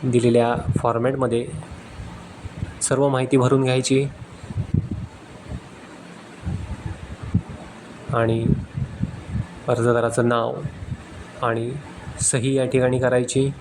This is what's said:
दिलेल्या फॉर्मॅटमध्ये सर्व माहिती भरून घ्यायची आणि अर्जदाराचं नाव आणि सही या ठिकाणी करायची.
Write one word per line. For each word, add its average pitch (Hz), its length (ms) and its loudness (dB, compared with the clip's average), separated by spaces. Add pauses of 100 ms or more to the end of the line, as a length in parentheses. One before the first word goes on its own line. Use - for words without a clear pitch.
दिलेल्या 120 520 6 (220)
फॉर्मॅटमध्ये 120 680 2 (1300)
सर्व 139 280 4
माहिती 131 280 4
भरून 131 260 6
घ्यायची 131 420 4 (4000)
आणि 113 320 2 (1200)
अर्जदाराचं 120 600 4
नाव 120 280 2 (880)
आणि 117 300 0 (500)
सही 135 340 2
या 131 100 4
ठिकाणी 127 340 4
करायची. 127 600 4